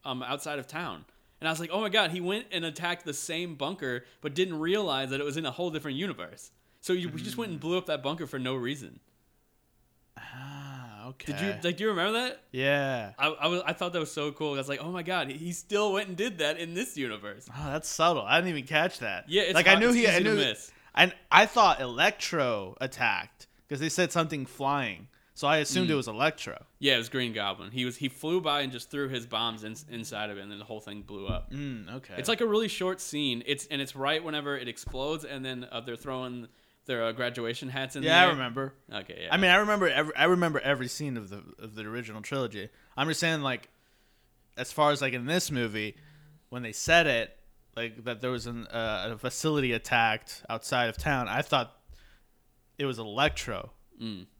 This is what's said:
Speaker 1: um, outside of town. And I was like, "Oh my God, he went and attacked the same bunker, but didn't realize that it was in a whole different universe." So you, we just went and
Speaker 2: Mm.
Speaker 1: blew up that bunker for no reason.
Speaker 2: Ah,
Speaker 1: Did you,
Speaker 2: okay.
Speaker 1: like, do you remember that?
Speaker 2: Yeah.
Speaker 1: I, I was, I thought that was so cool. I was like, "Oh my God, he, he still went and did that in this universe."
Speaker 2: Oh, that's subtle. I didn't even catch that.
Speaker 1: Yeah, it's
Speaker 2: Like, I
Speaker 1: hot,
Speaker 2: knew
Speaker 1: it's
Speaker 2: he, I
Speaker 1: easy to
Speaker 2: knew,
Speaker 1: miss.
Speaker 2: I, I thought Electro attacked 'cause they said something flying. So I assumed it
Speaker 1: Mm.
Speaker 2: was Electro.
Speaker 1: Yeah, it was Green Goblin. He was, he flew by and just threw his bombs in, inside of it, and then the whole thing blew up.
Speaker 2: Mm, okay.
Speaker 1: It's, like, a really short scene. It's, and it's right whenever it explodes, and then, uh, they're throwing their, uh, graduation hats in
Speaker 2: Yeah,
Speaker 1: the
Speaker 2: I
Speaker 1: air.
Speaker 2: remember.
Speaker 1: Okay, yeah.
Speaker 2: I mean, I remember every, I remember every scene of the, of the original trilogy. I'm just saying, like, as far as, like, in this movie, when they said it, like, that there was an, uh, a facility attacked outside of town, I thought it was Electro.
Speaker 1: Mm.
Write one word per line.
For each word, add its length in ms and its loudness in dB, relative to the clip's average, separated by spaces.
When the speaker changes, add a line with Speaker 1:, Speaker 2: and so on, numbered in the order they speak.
Speaker 1:
um, 180 -4
outside 340 -4
of 100 -8
town. 380 -8
And 80 -2
I 20 2
was 80 -2
like, 140 -6
"Oh 80 0
my 80 -2
God, 220 4
he 100 -2
went 320 -2
and 100 -2
attacked 400 -4
the 100 -4
same 420 -6
bunker, 500 -4
but 120 -6
didn't 260 0
realize 500 0
that 100 -2
it 60 -2
was 100 -4
in 100 -4
a 60 -2
whole 200 -4
different 260 -4
universe." 540 -6
So 140 0
you, 160 0
we 120 -8
just 140 -8
went 160 -4
and 80 -6
Speaker 2:
Mm. 20 -12
Speaker 1:
blew 160 0
up 100 -2
that 140 -2
bunker 260 -2
for 120 -6
no 160 -2
reason. 460 -6
Speaker 2:
Ah, 1040 -14
Speaker 1:
Did 220 -6
you, 80 0
Speaker 2:
okay. 140 -4
Speaker 1:
like, 140 0
do 60 -4
you 60 2
remember 240 2
that? 280 -2
Speaker 2:
Yeah. 680 0
Speaker 1:
I, 100 2
I 200 0
was, 180 2
I 80 0
thought 200 -2
that 60 0
was 120 -4
so 200 -2
cool. 220 -2
I 40 -2
was 120 -4
like, 120 -4
"Oh 100 -6
my 120 -6
God, 260 0
he, 80 -8
he 140 -6
still 420 0
went 140 0
and 80 -6
did 220 -2
that 220 2
in 160 -6
this 220 -4
universe." 560 -6
Speaker 2:
Oh, 180 -8
that's 180 -4
subtle. 340 4
I 140 4
didn't 140 2
even 160 -2
catch 320 2
that. 280 -6
Speaker 1:
Yeah, 160 4
it's 120 2
Speaker 2:
Like, 120 8
I 40 10
Speaker 1:
hot, 100 10
Speaker 2:
knew 80 6
Speaker 1:
it's 80 8
Speaker 2:
he, 100 6
I 80 8
Speaker 1:
easy 80 6
to 60 4
Speaker 2:
knew, 60 4
Speaker 1:
miss. 360 0
Speaker 2:
I, 160 8
I 160 12
thought 340 6
Electro 1000 0
attacked 680 -2
'cause 120 -6
they 100 -2
said 220 2
something 340 0
flying. 640 -2
So 120 -2
I 100 6
assumed 320 2
it 40 4
Speaker 1:
Mm. 40 4
Speaker 2:
was 100 -2
Electro. 560 -2
Speaker 1:
Yeah, 160 6
it 60 6
was 100 -4
Green 240 -2
Goblin. 380 -4
He 140 -2
was, 120 -4
he 100 -4
flew 320 0
by 220 0
and 100 -2
just 200 -12
threw 180 -2
his 160 -4
bombs 380 -2
in, 120 -8
inside 400 -6
of 80 -8
it, 40 -10
and 100 -12
then 80 -12
the 60 -14
whole 140 -10
thing 220 -12
blew 240 -12
up. 260 -4
Speaker 2:
Mm, 440 -8
okay. 240 -14
Speaker 1:
It's, 100 -4
like, 120 0
a 40 2
really 220 2
short 340 -4
scene. 460 -2
It's, 180 -2
and 160 -6
it's 140 -8
right 280 0
whenever 320 -4
it 120 -6
explodes, 580 -6
and 180 -8
then, 280 -6
uh, 100 -6
they're 140 -8
throwing 540 -8
their, 200 0
uh, 80 0
graduation 560 -2
hats 260 -6
in 80 -4
Speaker 2:
Yeah, 100 4
Speaker 1:
the 60 8
Speaker 2:
I 60 12
Speaker 1:
air. 80 8
Speaker 2:
remember. 420 -2
Speaker 1:
Okay, 300 -10
yeah. 100 0
Speaker 2:
I 40 4
mean, 120 6
I 60 10
remember 340 4
every, 260 2
I 100 6
remember 340 4
every 280 0
scene 300 -6
of 140 -10
the, 100 -12
of 160 -14
the 80 -10
original 400 -8
trilogy. 480 -4
I'm 120 2
just 120 0
saying, 220 2
like, 280 -4
as 160 -8
far 200 6
as, 100 2
like, 120 0
in 120 -4
this 240 2
movie, 460 -2
when 120 -8
they 120 -8
said 340 6
it, 280 2
like, 280 -6
that 180 -6
there 80 -2
was 160 -4
an, 220 -8
uh, 460 -2
a 40 -8
facility 540 0
attacked 760 2
outside 420 0
of 100 -6
town, 280 0
I 140 0
thought 340 0
it 80 -2
was 140 -2
Electro. 720 -2
Speaker 1:
Mm. 280 -8